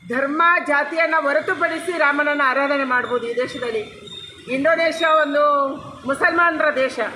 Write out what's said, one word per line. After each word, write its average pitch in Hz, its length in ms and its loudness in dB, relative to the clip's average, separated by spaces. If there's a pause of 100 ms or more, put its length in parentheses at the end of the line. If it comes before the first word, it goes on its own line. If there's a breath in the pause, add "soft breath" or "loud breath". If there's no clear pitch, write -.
ಧರ್ಮ 277 320 0 (260)
ಜಾತಿಯನ್ನ 320 520 0
ಹೊರತುಪಡಿಸಿ 320 760 -2
ರಾಮನನ್ನ 294 480 2
ಆರಾಧನೆ 277 380 0
ಮಾಡ್ಬೋದು 240 440 -2
ಈ 233 80 -4
ದೇಶದಲ್ಲಿ. 240 440 -4 (680)
ಇಂಡೋನೇಷ್ಯಾ 320 640 2
ಒಂದು 294 600 2 (340)
ಮುಸಲ್ಮಾನರ 320 680 2
ದೇಶ 262 240 -2 (160)